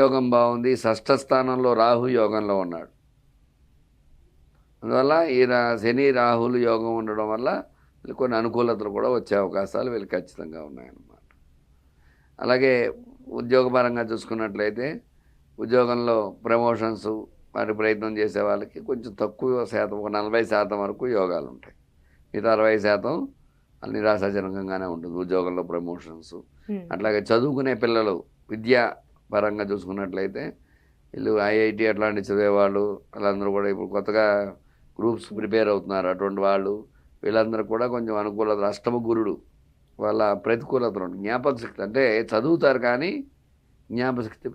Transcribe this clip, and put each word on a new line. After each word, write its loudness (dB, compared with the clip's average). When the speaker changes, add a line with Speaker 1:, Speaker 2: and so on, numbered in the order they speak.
Speaker 1:
యోగం 6
బాగుంది. 4
షష్ఠ 2
స్థానంలో 2
రాహు 4
యోగంలో 2
ఉన్నాడు. -10
అందువల్ల 2
ఈ 8
రా-, 2
శని 2
రాహులు 2
యోగం 0
ఉండడం -4
వల్ల -2
వీళ్ళు -14
కొన్ని 0
అనుకూలతలు 0
కూడా 0
వచ్చే -4
అవకాశాలు -2
వీళ్ళు -6
ఖచ్చితంగా -8
ఉన్నాయన్నమాట. -20
అలాగే 4
ఉద్యోగపరంగా 2
చూసుకున్నట్లయితే, -4
ఉద్యోగంలో 2
ప్రమోషన్స్ 0
వాటి -2
ప్రయత్నం 0
చేసే 0
వాళ్ళకి -4
కొంచెం -6
తక్కువ -2
శాతం, -2
ఒక -6
నలభై 0
శాతం 2
వరకు -4
యోగాలు 0
ఉంటాయి. -20
మిగతా 0
అరవై 4
శాతం 2
అది -10
నిరాశాజనకంగానే -2
ఉంటుంది -10
ఉద్యోగంలో -2
ప్రమోషన్స్. -10
Speaker 2:
హ్మ్. -8
Speaker 1:
అట్లాగే 0
చదువుకునే 2
పిల్లలు 2
విద్యా 2
పరంగా 0
చూసుకున్నట్లయితే, -6
వీళ్ళు -2
ఐఐటి 2
అట్లాంటి -2
చదివేవాళ్ళు, 2
వాళ్ళందరూ -2
కూడా 0
ఇప్పుడు -8
కొత్తగా 2
గ్రూప్స్ -2
ప్రిపేర్ 2
అవుతున్నారు, -2
అటువంటి -4
వాళ్ళు, 0
వీళ్ళందరూ 0
కూడా 0
కొంచెం -4
అనుకూలత, -2
అష్టమ -4
గురుడు 0
వాళ్ళ 0
ప్రతికూలతలు -2
ఉంటాయి. -10
జ్ఞాపక -2
శక్తి -12
అంటే 0
చదువుతారు 2
కానీ 0
జ్ఞాపక -2
శక్తి -12